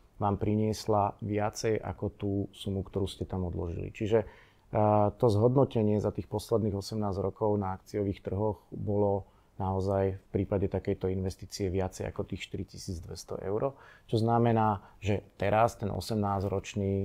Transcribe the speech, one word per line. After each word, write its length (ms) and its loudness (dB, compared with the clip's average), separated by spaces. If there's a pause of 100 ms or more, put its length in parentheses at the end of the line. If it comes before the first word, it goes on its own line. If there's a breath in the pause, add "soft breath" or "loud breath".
(240 soft breath)
vám 160 2
priniesla 800 0
viacej 640 -2
ako 220 -6 (100)
tú 160 -4 (240)
sumu, 320 -4
ktorú 240 -2
ste 160 -8
tam 160 -4
odložili. 480 -6
Čiže, 320 2 (480 loud breath)
a, 480 4
to 80 6
zhodnotenie 720 4
za 160 0
tých 160 -8
posledných 480 0
osemnásť 400 -4
rokov 400 0
na 160 -2
akciových 480 -4
trhoch 480 -2
bolo 560 0 (320 soft breath)
naozaj 580 0
v 160 -20
prípade 320 0
takejto 480 -2
investície 560 -4
viacej 400 -2
ako 160 -6
tých 240 -10
štyritisícdvesto 960 -10
eur. 340 -2 (320 loud breath)
Čo 80 2
znamená, 640 4 (160 loud breath)
že 240 0 (160)
teraz 400 2
ten 160 -4
osemnásťročný, 1000 -2 (120)